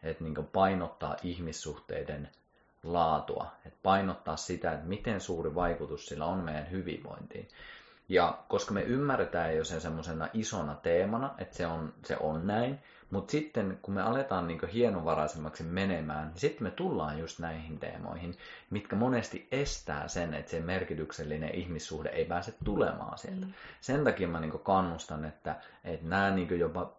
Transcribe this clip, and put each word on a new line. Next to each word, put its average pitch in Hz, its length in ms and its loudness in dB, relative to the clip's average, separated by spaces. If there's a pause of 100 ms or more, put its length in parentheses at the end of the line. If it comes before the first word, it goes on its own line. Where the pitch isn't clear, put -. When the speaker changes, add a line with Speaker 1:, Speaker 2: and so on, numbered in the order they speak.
Speaker 1:
että 80 220 -4
niin 78 100 -2
kuin 76 120 -2
painottaa 90 760 2
ihmissuhteiden 78 1040 -6 (540)
laatua, 82 640 2 (200)
että - 160 -20
painottaa 92 540 4
sitä, 85 360 -2
että 76 140 -4
miten 95 340 -2
suuri 80 340 -2
vaikutus 85 520 0
sillä 76 180 -4
on 92 140 2
meidän 78 320 -4
hyvinvointiin. - 800 -6 (600)
Ja 87 300 6 (100)
koska - 260 2
me 98 80 2
ymmärretään 107 760 2
jo 80 80 2
sen 80 160 -2
semmosena 80 520 -2
isona 92 420 -2
teemana, 104 640 2
että - 180 -8
se 87 100 0
on, 82 260 -2 (120)
se - 160 -2
on 80 260 0
näin, 120 320 2 (320)
mut 98 200 -2
sitten 104 520 0
kun 98 120 -4
me 95 80 0
aletaan 110 460 2
niinku 82 240 -2
hienovaraisemmaksi 80 920 2
menemään, 80 680 0
niin 80 100 -10
sitten - 240 0
me 92 80 0
tullaan 82 480 0
just 82 200 -8
näihin 80 400 -6
teemoihin, 85 580 -6 (340)
mitkä 98 260 -2
monesti 120 560 2
estää 80 560 -2
sen, 82 260 0
että - 160 -6
se 82 100 0
merkityksellinen 78 960 -2
ihmissuhde 80 540 -4
ei 78 160 0
pääse 85 300 -2 (100)
tulemaan - 540 0
sieltä. 190 280 -6
Speaker 2:
Mm. 190 60 -10 (280)
Speaker 1:
Sen 143 240 2
takia 98 240 4
mä 82 120 0
niinku 78 180 -4
kannustan, 85 680 2
että, 78 320 -6 (280)
että 80 240 -6
nää 98 220 4
niinku 90 240 2
jopa 85 440 0